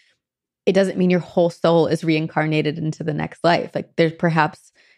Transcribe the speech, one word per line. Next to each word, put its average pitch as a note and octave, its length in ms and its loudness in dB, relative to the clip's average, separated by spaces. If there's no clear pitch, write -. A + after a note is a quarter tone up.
it G3 60 4
doesn't F#3+ 260 0
mean F3+ 120 2
your F3+ 100 2
whole E3+ 280 0
soul E3 380 2
is - 180 -2
reincarnated D#3 720 -2
into D#3+ 280 -6
the D#3 100 -4
next D#3 300 -8
life. E3+ 280 0
Like, - 240 -8
there's E3 180 2
perhaps D#3+ 580 -2